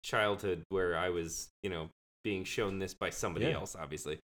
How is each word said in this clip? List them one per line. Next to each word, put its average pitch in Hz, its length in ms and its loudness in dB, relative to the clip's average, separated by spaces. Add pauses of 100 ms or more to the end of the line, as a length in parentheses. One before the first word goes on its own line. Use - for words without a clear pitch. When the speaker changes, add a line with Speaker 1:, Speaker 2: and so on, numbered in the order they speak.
Speaker 1:
childhood 101 680 2
where 90 260 4
I 90 140 2
was, 82 400 -2 (120)
you 101 80 -2
know, 82 180 -4 (360)
being 95 180 0
shown 98 380 0
this 95 140 -4
by 90 160 -2
somebody 101 360 0
Speaker 2:
Yeah. 160 80 2
Speaker 1:
else, - 240 -4
obviously. 78 480 -6